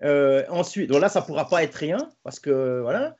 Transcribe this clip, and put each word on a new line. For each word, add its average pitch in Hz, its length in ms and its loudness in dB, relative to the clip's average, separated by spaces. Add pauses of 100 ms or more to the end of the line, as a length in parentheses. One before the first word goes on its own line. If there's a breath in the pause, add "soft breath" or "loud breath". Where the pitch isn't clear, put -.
Euh, 139 460 4
ensuite, 175 420 -4
bon, 143 80 4
là, 185 80 4
ça 196 140 0
pourra 147 260 -4
pas 170 160 2
être 147 120 -4
rien, 196 340 -4 (160)
parce - 160 -14
que, 131 400 0
voilà. 226 380 -2